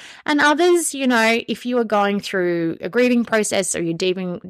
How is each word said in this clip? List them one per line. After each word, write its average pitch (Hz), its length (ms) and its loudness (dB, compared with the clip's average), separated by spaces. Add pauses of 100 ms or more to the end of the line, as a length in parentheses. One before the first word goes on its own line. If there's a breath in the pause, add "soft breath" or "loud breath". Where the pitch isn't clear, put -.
(260 loud breath)
And 294 140 0
others, 302 560 2
you 269 120 -2
know, 226 420 2
if 226 160 -6
you 247 140 -2
are 233 40 0
going 202 380 0
through 170 580 -2
a - 80 -8
grieving 240 380 2
process 214 500 -2
or 170 60 -2
you're 165 120 -2
dealing, 180 460 -4 (100)